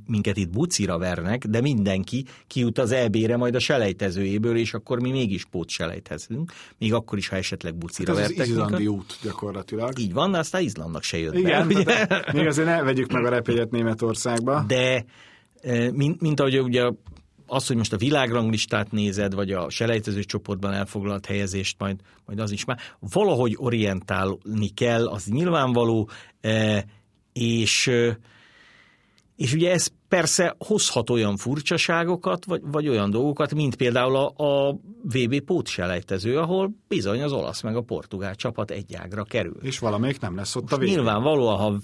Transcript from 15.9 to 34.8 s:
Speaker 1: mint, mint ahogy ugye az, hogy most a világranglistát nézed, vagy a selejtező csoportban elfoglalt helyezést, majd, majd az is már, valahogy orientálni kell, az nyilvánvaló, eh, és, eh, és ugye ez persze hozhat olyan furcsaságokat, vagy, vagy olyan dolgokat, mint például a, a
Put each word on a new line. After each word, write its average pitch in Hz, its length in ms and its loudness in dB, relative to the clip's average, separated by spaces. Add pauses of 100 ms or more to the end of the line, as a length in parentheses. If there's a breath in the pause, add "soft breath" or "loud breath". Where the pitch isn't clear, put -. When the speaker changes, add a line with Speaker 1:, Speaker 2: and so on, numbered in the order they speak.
Speaker 1:
mint, 143 300 0
mint 151 180 2
ahogy 135 200 4
ugye 123 300 2 (580)
az, 131 200 -2
hogy 127 80 0
most 113 180 0
a 104 40 0
világranglistát 113 920 2
nézed, 101 420 0
vagy 98 180 -2
a 90 180 -2
selejtező 107 540 0
csoportban 98 500 -4
elfoglalt 101 520 -4
helyezést, 98 540 -4
majd, 98 200 -4 (260 soft breath)
majd 104 140 -8
az 104 120 -4
is 104 140 -6
már, 123 140 -4 (200 loud breath)
valahogy 127 580 2
orientálni 101 1160 0
kell, 117 340 2
az - 180 -6
nyilvánvaló, 120 840 2 (320 loud breath)
eh, 110 400 2 (520 soft breath)
és, 117 540 0
eh, 120 280 4 (1200 soft breath)
és 127 180 0
ugye 170 180 2
ez 175 160 2 (200)
persze 170 500 2
hozhat - 520 0
olyan 104 280 2
furcsaságokat, 170 1080 0
vagy, 175 180 -2
vagy 151 240 -2
olyan 104 220 2
dolgokat, 143 440 0
mint 147 220 0
például 127 400 2
a, 139 120 2 (400)
a 143 60 0 (300)